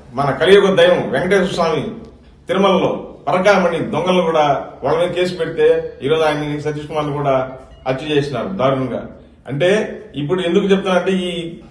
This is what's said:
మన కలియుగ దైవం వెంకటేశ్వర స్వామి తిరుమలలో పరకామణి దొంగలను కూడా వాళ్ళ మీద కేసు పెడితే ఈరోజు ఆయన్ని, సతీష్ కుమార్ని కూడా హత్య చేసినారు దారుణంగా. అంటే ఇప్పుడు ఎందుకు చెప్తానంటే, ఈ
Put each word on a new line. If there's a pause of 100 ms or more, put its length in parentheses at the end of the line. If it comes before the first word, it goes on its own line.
(140)
మన
కలియుగ
దైవం
వెంకటేశ్వర
స్వామి (680)
తిరుమలలో (220)
పరకామణి
దొంగలను
కూడా (180)
వాళ్ళ
మీద
కేసు
పెడితే (100)
ఈరోజు
ఆయన్ని,
సతీష్
కుమార్ని
కూడా (360)
హత్య
చేసినారు
దారుణంగా. (420)
అంటే (120)
ఇప్పుడు
ఎందుకు
చెప్తానంటే,
ఈ (120)